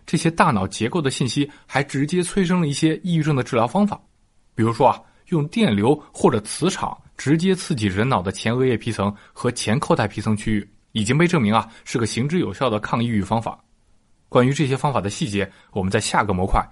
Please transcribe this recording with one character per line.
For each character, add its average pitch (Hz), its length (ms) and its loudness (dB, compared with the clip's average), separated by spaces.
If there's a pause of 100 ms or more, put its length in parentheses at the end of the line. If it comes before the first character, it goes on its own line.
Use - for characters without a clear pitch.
这 - 120 -4
些 165 140 0
大 170 180 4
脑 101 160 0
结 190 220 -4
构 180 140 -4
的 135 100 -2
信 131 160 -2
息 143 220 -2 (160)
还 135 180 -2
直 139 220 -2
接 180 180 -2
催 185 220 0
生 180 160 2
了 160 60 0
一 143 40 -2
些 160 320 0
抑 175 120 0
郁 160 80 2
症 151 120 2
的 123 80 0
治 - 100 -6
疗 117 140 2
方 202 180 2
法。 - 140 -4 (560)
比 113 80 0
如 113 80 2
说 123 160 4
啊， 104 140 4 (280)
用 156 200 0
电 190 260 2
流 120 260 4 (120)
或 - 180 4
者 117 100 0
磁 - 280 -2
场 - 280 -6 (200)
直 143 200 0
接 185 160 2
刺 180 220 -4
激 107 120 0
人 98 200 0
脑 120 140 0
的 95 100 -4
前 113 240 -2
额 127 80 0
叶 127 140 2
皮 110 160 -4
层 101 200 0 (200)
和 - 180 -2
前 113 260 -2
扣 - 160 0
带 120 140 0
皮 104 140 -6
层 107 160 0
区 107 160 -2
域， 101 160 -4 (240)
已 110 100 -2
经 123 140 2
被 175 100 4
证 170 140 2
明 104 120 2
啊， 113 140 2 (160)
是 - 140 -6
个 117 80 0
行 120 240 -2
之 180 100 -2
有 104 140 -2
效 131 160 -2
的 107 100 -2
抗 117 240 -4
抑 120 40 -2
郁 110 140 0
方 107 200 -2
法。 - 200 -8 (680)
关 127 180 4
于 139 60 2
这 143 140 0
些 131 100 -2
方 143 160 -2
法 113 80 0
的 98 80 -2
细 127 200 -6
节， 98 220 -2 (200)
我 98 120 -4
们 95 80 -2
在 113 80 2
下 131 240 0
个 104 100 -2
模 92 120 -2
块 98 260 0